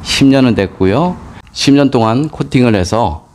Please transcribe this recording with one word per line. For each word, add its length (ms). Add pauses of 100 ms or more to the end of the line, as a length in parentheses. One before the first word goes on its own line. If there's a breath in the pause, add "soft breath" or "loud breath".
십 220
년은 300
됐고요. 600 (380 loud breath)
십 200
년 160
동안 400
코팅을 460
해서 600